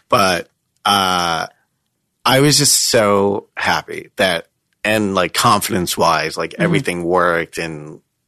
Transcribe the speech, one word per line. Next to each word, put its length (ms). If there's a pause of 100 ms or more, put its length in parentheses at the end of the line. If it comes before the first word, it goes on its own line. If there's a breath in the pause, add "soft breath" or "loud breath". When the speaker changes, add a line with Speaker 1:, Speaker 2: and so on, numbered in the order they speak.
Speaker 1:
<laughs> 80
But, 400 (360)
uh, 600 (800)
I 160
was 180
just 320
so 680
happy 600
that, 320 (360)
and, 300
like, 200
confidence-wise, 1000
like, 140
Speaker 2:
Mm-hmm. 120
Speaker 1:
everything 420
worked 540
and 420 (280)